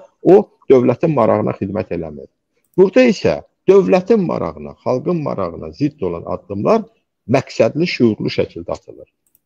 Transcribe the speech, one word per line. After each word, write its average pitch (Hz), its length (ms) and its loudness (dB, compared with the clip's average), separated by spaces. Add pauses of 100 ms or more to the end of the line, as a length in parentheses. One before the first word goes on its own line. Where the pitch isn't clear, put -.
(220)
o 175 140 8 (340)
dövlətin 131 440 2
marağına 110 440 0
xidmət 95 400 -6
eləmir. 76 320 -14 (460)
Burada 196 340 4
isə 82 300 -2 (280)
dövlətin 190 580 4
marağına, 80 580 -8
xalqın 151 420 -4
marağına 87 480 -8
zidd 143 320 -6
olan 85 200 -6
addımlar 104 600 -4 (420)
məqsədli, 127 580 0
şuurlu 120 440 -2
şəkildə 85 480 -6
atılır. - 320 -20 (360)